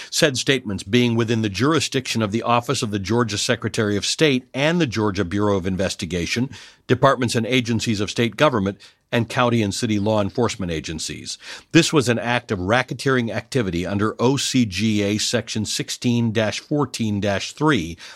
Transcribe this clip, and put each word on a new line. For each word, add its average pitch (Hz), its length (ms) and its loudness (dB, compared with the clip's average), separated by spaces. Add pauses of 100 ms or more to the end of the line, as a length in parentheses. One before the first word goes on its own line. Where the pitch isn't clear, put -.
(120)
Said 143 260 2
statements 120 460 -2
being 120 320 4
within 113 260 2
the 110 80 0
jurisdiction 127 720 0
of 104 100 0
the 113 120 0
Office 120 400 0
of 107 80 -4
the 104 80 -2
Georgia 104 400 0
Secretary 107 560 0
of 98 100 -2
State 139 480 0
and 156 260 2
the 165 60 4
Georgia 104 400 0
Bureau 101 320 2
of 87 80 -2
Investigation, 92 840 -2 (360)
departments 127 480 2
and 113 120 0
agencies 113 540 0
of 104 120 -4
state 117 240 0
government, 107 440 2 (320)
and 117 180 0
county 120 320 2
and 101 120 0
city 107 260 0
law 107 220 0
enforcement 101 500 -2
agencies. 78 640 -8 (340)
This 160 200 4
was 135 180 2
an 113 100 2
act 120 320 -4
of 101 80 -2
racketeering 120 720 0
activity 95 540 -2
under 101 360 0
O 131 160 4
C 127 280 2
G 104 360 0
A 101 160 0
Section 107 480 -2
sixteen 117 640 -2
dash 107 280 0
fourteen 120 600 -2
dash 98 340 -2
three, 101 440 0 (180)